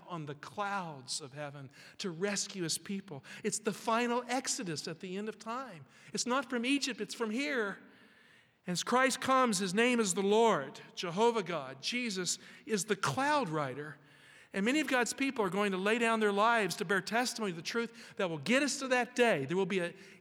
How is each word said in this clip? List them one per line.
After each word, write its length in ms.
on 160
the 100
clouds 840
of 100
heaven 380
to 100
rescue 540
his 140
people. 460
It's 160
the 120
final 560
exodus 600
at 120
the 160
end 140
of 80
time. 480
It's 140
not 240
from 160
Egypt, 360
it's 120
from 160
here. 480
As 180
Christ 380
comes, 380
his 160
name 240
is 140
the 80
Lord, 600
Jehovah 480
God. 360
Jesus 600
is 180
the 120
cloud 520
rider. 480
And 120
many 140
of 80
God's 260
people 320
are 40
going 220
to 60
lay 220
down 200
their 140
lives 440
to 80
bear 140
testimony 540
to 40
the 40
truth 300
that 120
will 100
get 240
us 160
to 100
that 260
day. 300
There 100
will 120
be 120
an 140